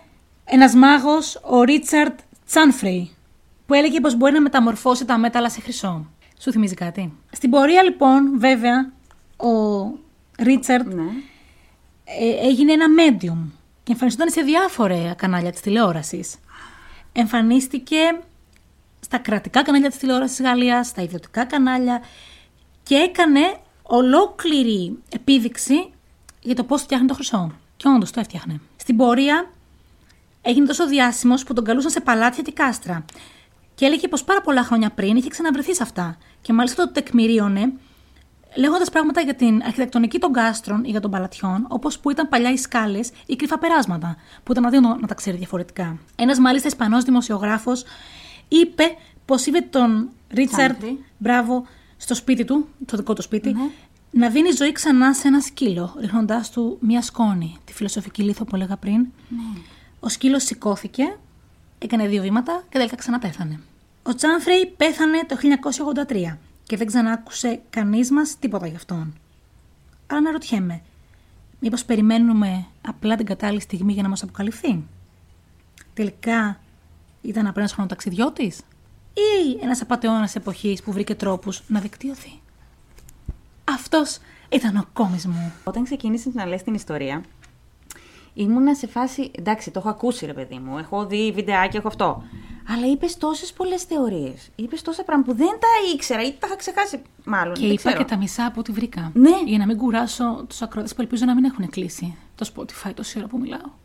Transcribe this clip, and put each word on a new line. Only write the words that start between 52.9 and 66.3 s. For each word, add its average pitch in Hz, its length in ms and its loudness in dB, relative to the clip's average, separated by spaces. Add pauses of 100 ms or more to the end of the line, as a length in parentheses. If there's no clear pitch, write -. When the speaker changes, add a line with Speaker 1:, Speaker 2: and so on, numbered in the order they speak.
Speaker 1:
δικό 208 180 -4
του 202 80 -6
σπίτι, 208 300 -4
Speaker 2:
Ναι. 254 160 -4 (420)
Speaker 1:
να 240 200 4
δίνει 311 200 4
ζωή 294 220 2
ξανά 269 420 4
σε 269 140 0
ένα 277 120 6
σκύλο, 180 600 -4
ρίχνοντάς 214 500 -2
του 233 300 -4
μια 233 220 2
σκόνη, 190 640 -2
τη - 80 -20
φιλοσοφική 202 500 -6
λίθο 202 220 -4
που 196 120 -6
έλεγα 190 200 -4
πριν. 202 180 -4 (340)
Speaker 2:
Ναι. 226 320 -12 (400)
Speaker 1:
Ο 330 80 -8
σκύλος 262 360 0
σηκώθηκε, 233 720 -4 (600)
έκανε 220 280 -2
δύο 202 160 -2
βήματα 247 460 -2
και - 100 -4
τελικά 254 180 -2
ξαναπέθανε. 175 640 -6 (420)
Ο 247 120 -4
Τσάνφρεϊ 349 640 2
πέθανε 311 420 2
το 330 60 0
χίλια 269 180 -6
εννιακόσια 277 400 2
ογδόντα 285 240 -4
τρία 170 320 -4 (280)